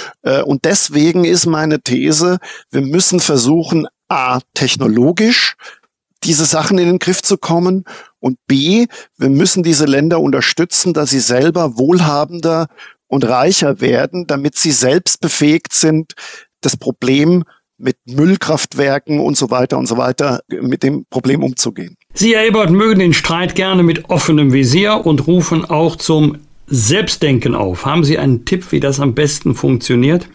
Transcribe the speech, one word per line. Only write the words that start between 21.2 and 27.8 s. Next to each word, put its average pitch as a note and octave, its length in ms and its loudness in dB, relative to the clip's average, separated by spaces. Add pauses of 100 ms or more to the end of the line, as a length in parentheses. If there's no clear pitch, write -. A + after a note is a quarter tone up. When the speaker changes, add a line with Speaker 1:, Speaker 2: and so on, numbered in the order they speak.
Speaker 1:
umzugehen. G#2 520 -6 (180)
Speaker 2:
Sie, A3+ 220 2
Herr A3 100 2
Ebert, G#3+ 240 2
mögen G3+ 300 4
den F3+ 140 4
Streit E3+ 420 -4
gerne F#3+ 260 0
mit D#3+ 300 0
offenem D3+ 420 2
Visier D#3 500 2
und D3+ 220 0
rufen E3 400 0
auch D#3+ 300 0
zum D3+ 420 0 (300)
Selbstdenken C3 880 0
auf. F#2 300 -4